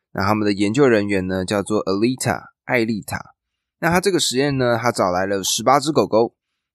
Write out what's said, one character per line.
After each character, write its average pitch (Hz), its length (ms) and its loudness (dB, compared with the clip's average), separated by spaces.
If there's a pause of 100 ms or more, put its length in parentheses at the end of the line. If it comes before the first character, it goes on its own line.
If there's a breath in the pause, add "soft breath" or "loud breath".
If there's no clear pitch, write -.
(140)
那 95 120 -4
他 104 100 2
们 107 100 -2
的 104 60 2
研 101 220 -2
究 139 120 4
人 107 220 4
员 98 180 -2
呢， 92 200 -4
叫 101 180 -2
做 107 220 -2
Alita， 104 560 -2 (240)
艾 123 180 0
丽 110 180 -4
塔。 - 320 -12 (460)
那 165 100 -2
他 180 120 2
这 196 100 0
个 170 80 2
实 - 180 -2
验 139 200 0
呢， 120 240 2
他 120 100 0
找 104 200 0
来 92 140 0
了 98 160 -2
十 101 220 -4
八 131 160 4
只 143 120 -2
狗 131 160 2
狗， 113 260 2 (400)